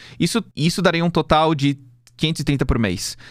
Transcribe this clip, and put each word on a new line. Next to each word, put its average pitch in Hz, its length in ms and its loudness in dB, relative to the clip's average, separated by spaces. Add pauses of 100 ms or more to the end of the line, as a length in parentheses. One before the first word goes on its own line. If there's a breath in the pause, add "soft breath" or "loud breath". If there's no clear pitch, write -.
(180 loud breath)
Isso, 202 240 0 (140)
isso 170 260 0
daria 170 220 2
um 170 60 0
total 160 440 2
de 143 240 -2 (380)
quinhentos - 240 -2
e 135 40 -6
trinta 143 220 0
por 127 120 0
mês. 98 380 -4 (140 loud breath)